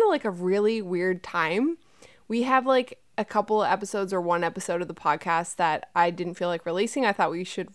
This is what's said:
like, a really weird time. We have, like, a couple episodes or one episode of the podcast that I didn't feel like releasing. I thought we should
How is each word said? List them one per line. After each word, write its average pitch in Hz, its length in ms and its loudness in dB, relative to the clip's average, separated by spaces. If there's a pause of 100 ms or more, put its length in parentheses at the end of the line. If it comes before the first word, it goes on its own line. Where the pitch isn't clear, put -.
like, 330 160 2
a 214 80 -2
really 202 500 2
weird 180 400 0
time. 185 560 0 (520)
We 233 140 0
have, 262 220 2
like, 254 340 2 (180)
a 214 80 0
couple 214 360 0
episodes 196 520 0
or 185 80 0
one 175 240 2
episode 170 360 -4
of 170 60 -6
the 170 80 -10
podcast 165 600 -2
that 160 360 0
I 175 180 4
didn't 175 240 -6
feel 180 120 -2
like 170 180 -4
releasing. 214 400 0
I 208 60 4
thought 190 200 2
we 170 120 -4
should 185 320 -8